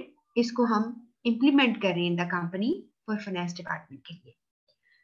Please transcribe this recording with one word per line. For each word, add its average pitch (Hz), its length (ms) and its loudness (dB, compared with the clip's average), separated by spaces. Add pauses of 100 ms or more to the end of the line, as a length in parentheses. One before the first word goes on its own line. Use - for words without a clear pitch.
(380)
इसको 240 280 2
हम 220 480 -2 (120)
implement 247 560 4
कर 180 140 2
रहे 175 100 0
हैं 175 60 0
in 175 100 0
the 175 120 -2
company 185 440 -2
for - 400 -8
finance 180 360 -6
department 160 540 -10
के 170 60 -16
लिए। 127 220 -20 (680)